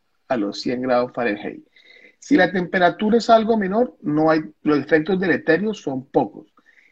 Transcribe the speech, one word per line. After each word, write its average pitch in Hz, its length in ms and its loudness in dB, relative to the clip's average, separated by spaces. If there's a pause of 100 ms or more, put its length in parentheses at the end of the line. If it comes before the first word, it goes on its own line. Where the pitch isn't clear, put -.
(280)
a 131 80 -2
los 101 240 -6
cien 127 220 -6
grados 123 320 -2
Fahrenheit. 107 500 -6 (540)
Si - 180 0
la 175 160 4
temperatura 185 640 0
es 233 140 0
algo 226 260 4
menor, 208 460 -2
no 156 280 0
hay, 160 100 2 (220)
los 147 160 2
efectos 160 400 0
deleterios 180 600 0
son 131 240 -8
pocos. - 480 -4 (400)